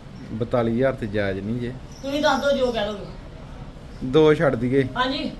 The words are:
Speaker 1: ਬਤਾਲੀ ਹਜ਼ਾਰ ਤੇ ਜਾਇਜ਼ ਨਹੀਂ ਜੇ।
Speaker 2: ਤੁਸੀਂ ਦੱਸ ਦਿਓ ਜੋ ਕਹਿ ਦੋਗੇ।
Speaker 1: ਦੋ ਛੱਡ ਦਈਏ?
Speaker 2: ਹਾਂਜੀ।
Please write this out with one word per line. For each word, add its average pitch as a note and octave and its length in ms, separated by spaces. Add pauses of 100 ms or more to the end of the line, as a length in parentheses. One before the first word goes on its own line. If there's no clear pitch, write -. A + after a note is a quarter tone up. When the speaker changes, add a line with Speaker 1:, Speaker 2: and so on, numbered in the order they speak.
(320)
Speaker 1:
ਬਤਾਲੀ A#2 440
ਹਜ਼ਾਰ C3 160
ਤੇ B2 140
ਜਾਇਜ਼ G2 320
ਨਹੀਂ A2 220
ਜੇ। A#2+ 120 (300)
Speaker 2:
ਤੁਸੀਂ C#4+ 200
ਦੱਸ C4+ 180
ਦਿਓ C#4 180
ਜੋ B3 140
ਕਹਿ G#3+ 140
ਦੋਗੇ। G3+ 180 (1000)
Speaker 1:
ਦੋ D#3 300
ਛੱਡ D3 200
ਦਈਏ? B2+ 280 (140)
Speaker 2:
ਹਾਂਜੀ। C4 440